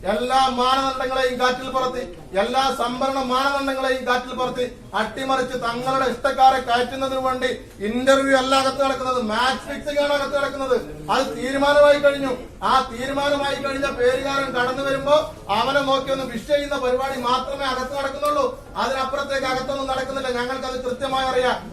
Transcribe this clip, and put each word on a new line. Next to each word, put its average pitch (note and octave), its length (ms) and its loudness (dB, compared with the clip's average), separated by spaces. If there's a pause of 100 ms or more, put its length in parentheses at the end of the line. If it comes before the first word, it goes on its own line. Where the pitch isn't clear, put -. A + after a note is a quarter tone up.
(140)
എല്ലാ B3+ 260 2 (180)
മാനദണ്ഡങ്ങളെയും C4 840 2
കാറ്റിൽ B3+ 340 0
പറത്തി, B3+ 280 -2 (380)
എല്ലാ B3+ 220 2 (180)
സംഭരണ C4+ 380 0 (120)
മാനദണ്ഡങ്ങളെയും C4 760 0
കാറ്റിൽ B3 320 0
പറത്തി B3+ 240 -2 (360)
അട്ടിമറിച്ച് C4 540 -2 (100)
തങ്ങളുടെ B3+ 480 0
ഇഷ്ടക്കാരെ C4 540 4
കയറ്റുന്നതിന് C4 600 0
വേണ്ടി B3+ 220 0 (400)
ഇന്റർവ്യൂ C4+ 520 4
അല്ല C4 200 2
അകത്ത് C4+ 240 0
നടക്കുന്നത്, B3+ 360 0 (100)
മാച്ച് B3 380 0
ഫിക്സിംഗ് C#4+ 340 -2
ആണ് C#4+ 140 2
അകത്ത് C#4 240 -2
നടക്കുന്നത്. C4+ 360 -2 (360)
അത് B3+ 120 2 (140)
തീരുമാനമായി C#4+ 680 6
കഴിഞ്ഞു. C#4 280 2 (360)
ആ B3 40 6 (180)
തീരുമാനമായി C#4 720 0
കഴിഞ്ഞ C4+ 220 -2 (140)
പേരുകാരൻ C4+ 460 2 (100)
കടന്നു B3+ 320 -2
വരുമ്പോ C#4 260 2 (420)
അവനെ C4+ 320 2
നോക്കി C4+ 240 0
ഒന്ന് C4+ 200 -4
വിഷ് A3 180 -8
ചെയ്യുന്ന C#4+ 240 0 (100)
പരിപാടി C4 320 0 (120)
മാത്രമേ C#4 420 -2
അകത്ത് B3+ 280 -4
നടക്കുന്നുള്ളൂ. C#4 460 0 (380)
അതിനപ്പുറത്തേക്ക് C4+ 680 -2
അകത്തൊന്നും C4+ 380 -4
നടക്കുന്നില്ല. C4 380 -4 (100)
ഞങ്ങൾക്കത് B3+ 460 -4
കൃത്യമായി C4 460 -2
അറിയാം. B3 260 2 (160)